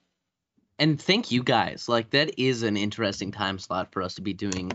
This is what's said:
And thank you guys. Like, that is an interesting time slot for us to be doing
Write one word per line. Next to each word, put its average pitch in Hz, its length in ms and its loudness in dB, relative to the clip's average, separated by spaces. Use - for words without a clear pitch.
And 151 200 4
thank 214 320 0
you 123 120 2
guys. 117 480 2
Like, 117 200 2
that 147 280 2
is 123 240 2
an 107 160 2
interesting 101 520 -2
time 98 280 -4
slot 90 340 -6
for 98 80 -4
us 92 140 -4
to - 80 -12
be 95 100 -4
doing 92 420 -4